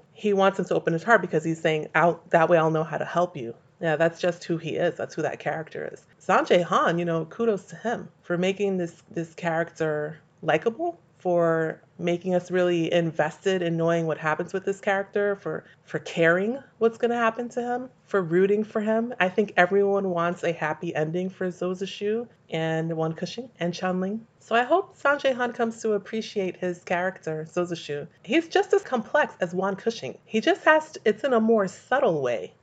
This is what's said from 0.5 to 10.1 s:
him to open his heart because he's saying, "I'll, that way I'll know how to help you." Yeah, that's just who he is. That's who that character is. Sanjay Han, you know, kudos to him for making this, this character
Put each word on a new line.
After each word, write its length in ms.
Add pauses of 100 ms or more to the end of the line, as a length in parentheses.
him 60
to 100
open 180
his 100
heart 180
because 220
he's 180
saying, 340
"I'll, 340
that 200
way 80
I'll 120
know 140
how 140
to 80
help 320
you." 180 (260)
Yeah, 140
that's 240
just 240
who 140
he 140
is. 260
That's 180
who 60
that 180
character 540
is. 100 (160)
Sanjay 440
Han, 360
you 60
know, 180
kudos 420
to 120
him 320 (140)
for 140
making 380
this, 340
this 260
character 840 (220)